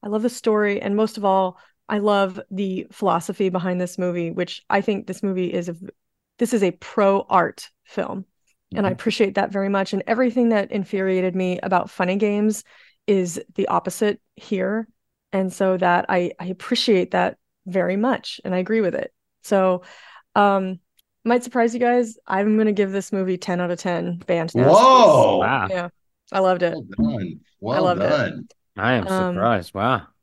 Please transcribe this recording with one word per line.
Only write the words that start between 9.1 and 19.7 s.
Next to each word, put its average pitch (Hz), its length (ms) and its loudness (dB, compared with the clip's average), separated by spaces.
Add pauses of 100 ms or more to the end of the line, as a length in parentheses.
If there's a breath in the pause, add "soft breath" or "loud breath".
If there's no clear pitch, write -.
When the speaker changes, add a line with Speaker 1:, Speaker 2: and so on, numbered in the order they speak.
Speaker 1:
that 196 160 0
very 196 180 -2
much. 196 240 -2
And 190 140 -2
everything 240 420 2
that 208 220 0
infuriated 190 640 -2
me 185 260 -2
about 185 280 0
Funny 185 260 -2
Games 208 480 0 (440 soft breath)
is 185 340 0 (140)
the 196 120 -2
opposite - 540 -2 (140)
here. 208 520 -4 (460)
And 190 180 0
so 185 260 0
that 175 320 2
I, 180 300 0
I 170 60 -10
appreciate 185 680 0
that 185 260 0 (280)
very 185 320 -2
much. 240 480 -4
And 185 100 -4
I 180 40 0
agree 214 220 -2
with 180 140 0
it. - 180 -8 (300)
So, 185 380 2 (540 soft breath)